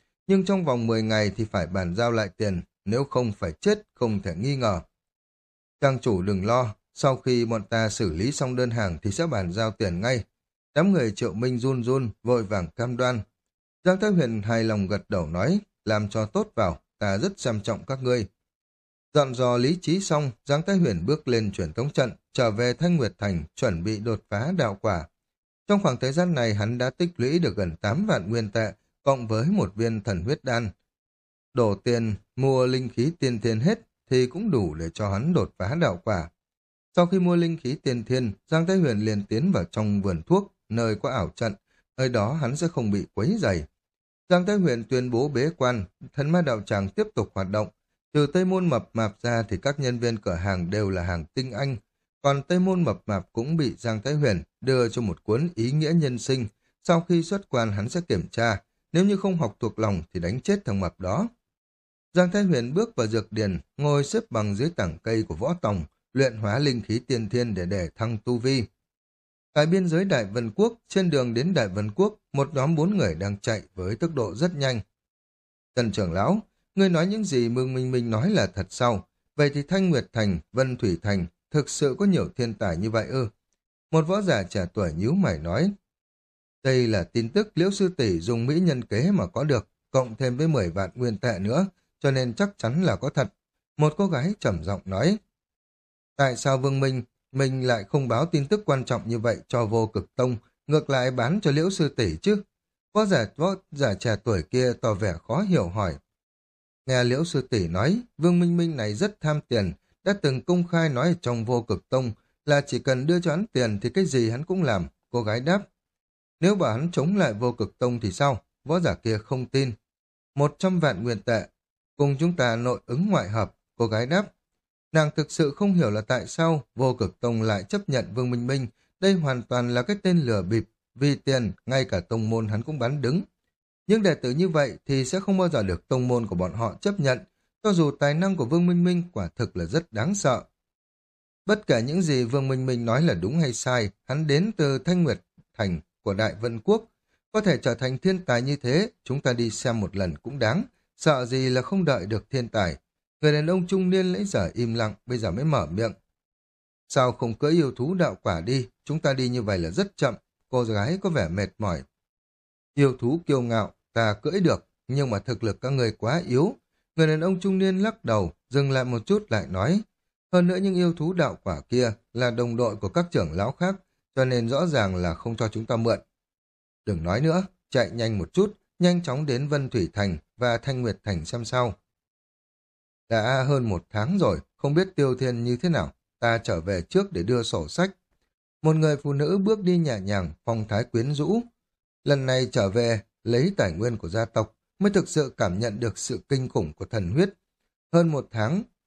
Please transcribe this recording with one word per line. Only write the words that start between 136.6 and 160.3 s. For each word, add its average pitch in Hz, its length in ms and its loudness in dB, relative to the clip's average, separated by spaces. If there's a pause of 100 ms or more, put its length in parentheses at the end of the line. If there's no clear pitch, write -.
chấp 202 180 0
nhận, 135 200 2 (440)
cho 208 100 2
dù 160 180 4
tài 143 220 0
năng 185 220 0
của 151 100 -2
Vương 170 220 2
Minh 175 160 4
Minh 175 200 2 (100)
quả 87 220 -4
thực 110 220 -4
là 85 80 -2
rất 127 280 -4
đáng 131 220 -2
sợ. 131 280 0 (1000)
Bất 208 220 0
kể 123 140 4
những 147 200 0
gì 143 220 2
Vương 135 240 0
Minh 131 180 -2
Minh 120 200 -2
nói 117 160 2
là 160 120 4
đúng 101 260 -2
hay 139 140 0
sai, 120 380 0 (120)
hắn 151 240 -2
đến 160 300 2
từ 139 220 2
Thanh 175 240 2
Nguyệt 120 180 0 (360)
Thành 92 220 0 (220)
của 101 120 -2
Đại 107 280 0
Vân 117 180 -4
Quốc, 220 260 0 (460)
có 214 100 0
thể 175 160 2
trở 120 180 0
thành 131 220 -4
thiên 185 280 -2
tài 120 160 2
như 139 140 -2
thế, 151 340 0 (140)
chúng 135 180 -4
ta 127 120 0
đi 117 160 0
xem 117 300 -2
một 95 160 -4
lần 90 220 -2
cũng 135 220 -12
đáng, 123 240 2 (320)
sợ 135 300 2
gì 131 240 0
là 127 120 2
không 185 240 0
đợi 123 200 0
được 104 240 -4
thiên 123 200 -4
tài. 90 280 0 (440)
Người 151 120 4
đàn 151 140 0
ông 180 200 0
trung 185 220 2
niên 185 220 2
nãy 196 140 -4
giờ 113 280 -2
im 117 200 -2
lặng, 110 220 -2 (100)
bây 123 120 -4
giờ 107 140 -2
mới 120 140 -2
mở 131 200 2
miệng. 98 280 -4 (920)
"Sao 127 240 2
không 117 220 -4
cưỡi 147 180 0
yêu 160 200 4
thú 143 220 -4
đạo 151 280 0
quả 87 200 -2
đi, 123 260 -2 (180)
chúng 151 140 -4
ta 143 140 2
đi 131 160 0
như 123 120 -2
vậy 98 180 0
là 82 120 -2
rất 196 260 -2
chậm." 123 180 0 (340)